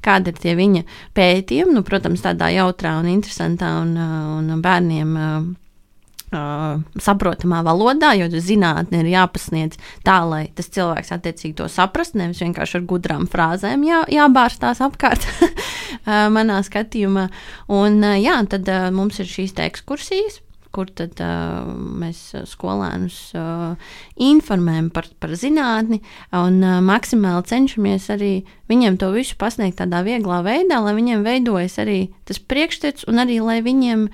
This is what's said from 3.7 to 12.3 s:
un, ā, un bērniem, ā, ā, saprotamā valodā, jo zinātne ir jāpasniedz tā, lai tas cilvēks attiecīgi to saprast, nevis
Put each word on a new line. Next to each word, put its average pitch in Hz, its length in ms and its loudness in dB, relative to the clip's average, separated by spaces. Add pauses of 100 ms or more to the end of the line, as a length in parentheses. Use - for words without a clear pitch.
un, 165 180 -2
ā, 165 160 -4 (220)
un 160 300 -4
bērniem, 165 540 0
ā, 156 140 -2 (960)
ā, 156 140 -6 (540)
saprotamā 180 680 0
valodā, 247 520 4
jo 175 140 2
zinātne 170 760 2
ir 165 100 2
jāpasniedz 170 680 0 (220)
tā, 190 220 4
lai 160 240 -2
tas - 240 -12
cilvēks 170 440 -2
attiecīgi 165 420 -8
to - 120 -6
saprast, 208 480 -2
nevis 175 260 -4